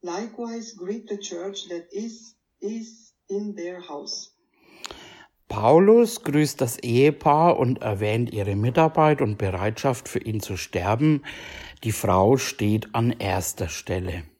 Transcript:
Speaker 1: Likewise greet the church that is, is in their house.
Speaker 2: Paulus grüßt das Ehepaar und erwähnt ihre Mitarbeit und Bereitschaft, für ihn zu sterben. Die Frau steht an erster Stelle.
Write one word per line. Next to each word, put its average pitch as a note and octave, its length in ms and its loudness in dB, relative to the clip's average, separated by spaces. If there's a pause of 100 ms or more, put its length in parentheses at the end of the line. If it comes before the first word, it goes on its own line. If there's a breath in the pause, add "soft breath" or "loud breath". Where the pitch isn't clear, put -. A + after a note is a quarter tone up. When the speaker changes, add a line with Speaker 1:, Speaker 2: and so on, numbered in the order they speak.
Speaker 1:
Likewise A3+ 760 -10
greet G3+ 320 -8
the G3+ 80 -6
church G3 520 -10
that E3+ 220 -10
is, A3 440 -12 (240)
is A3+ 560 -12 (140)
in G3+ 260 -6
their F3 260 -10
house. - 540 -14 (1120 loud breath)
Speaker 2:
Paulus G3 760 6
grüßt D3+ 380 0
das B2 160 -2
Ehepaar D3 800 4
und B2+ 240 0
erwähnt G#2+ 500 0
ihre G2+ 240 -2
Mitarbeit D3+ 640 4
und G#2+ 180 0
Bereitschaft, G#2 680 -2
für - 120 -6
ihn A2 200 -4
zu F#2+ 180 -6
sterben. A#2 640 0 (600 loud breath)
Die A2+ 80 -2
Frau G2 460 4
steht G#2 560 -2
an A#2 180 2
erster F#2 580 -4
Stelle. F2 540 -6 (160)